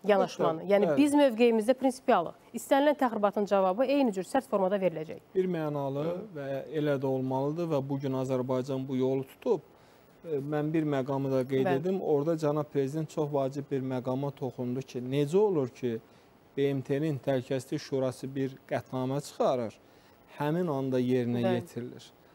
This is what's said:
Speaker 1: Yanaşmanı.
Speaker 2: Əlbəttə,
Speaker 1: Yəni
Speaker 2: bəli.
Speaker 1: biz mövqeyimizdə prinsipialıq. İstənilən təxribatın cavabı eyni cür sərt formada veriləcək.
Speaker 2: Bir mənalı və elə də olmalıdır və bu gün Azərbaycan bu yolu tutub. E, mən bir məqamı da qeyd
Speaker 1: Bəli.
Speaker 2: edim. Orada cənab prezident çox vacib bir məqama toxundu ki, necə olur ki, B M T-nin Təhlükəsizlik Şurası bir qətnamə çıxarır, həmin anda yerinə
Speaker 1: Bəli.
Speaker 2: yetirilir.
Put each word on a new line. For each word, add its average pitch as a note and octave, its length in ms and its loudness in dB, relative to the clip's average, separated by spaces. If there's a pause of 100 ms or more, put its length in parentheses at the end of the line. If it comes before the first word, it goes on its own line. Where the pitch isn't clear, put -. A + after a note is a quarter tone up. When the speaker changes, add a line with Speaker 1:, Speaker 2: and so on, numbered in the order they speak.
Speaker 1:
Yanaşmanı. F3 580 2
Speaker 2:
Əlbəttə, F3 40 -10
Speaker 1:
Yəni G3+ 220 4
Speaker 2:
bəli. D3 80 2
Speaker 1:
biz C#4+ 180 6
mövqeyimizdə A#3 640 4
prinsipialıq. A#3+ 560 2 (240)
İstənilən D4 400 4
təxribatın G#3+ 480 0
cavabı G3 380 2
eyni C4 280 2
cür F#3 140 -4
sərt - 240 -2
formada G3 260 2
veriləcək. D#3+ 440 -2 (140)
Speaker 2:
Bir F#3 120 2
mənalı D3 600 -2 (280)
və C#3 120 -8 (280)
elə D3 240 2
də C3+ 80 -2
olmalıdır C3+ 640 0
və D3 80 2 (100)
bu C#3 140 -2
gün C3+ 160 -2
Azərbaycan C3 680 -2
bu C3+ 80 -2
yolu C3 280 0
tutub. G3 360 -2 (640)
E, D#3+ 140 -4
mən D3 340 -2
bir D#3+ 100 2
məqamı C#3 480 -2
da C3 160 2
qeyd C3 200 2
Speaker 1:
Bəli. C3+ 140 2
Speaker 2:
edim. F#3 220 -2
Orada D3+ 320 2
cənab D3+ 300 0
prezident C#3+ 460 -2
çox D3 220 -2
vacib C#3 380 -2
bir C#3 100 -2
məqama C3 540 -4
toxundu B2+ 480 -6
ki, - 160 -10
necə C#3+ 380 0
olur F#3+ 320 2
ki, A#2 320 -4 (560)
B C#3 180 2
M C3+ 80 -2
T-nin C#3+ 360 -2
Təhlükəsizlik C3+ 600 -2
Şurası C3 560 -4
bir C3+ 220 -4 (120)
qətnamə C3 540 -4
çıxarır, C3 560 -2 (600)
həmin D#3 280 0
anda C3+ 340 0
yerinə A#2+ 440 0
Speaker 1:
Bəli. A#2 100 2
Speaker 2:
yetirilir. A#2+ 560 -10 (240)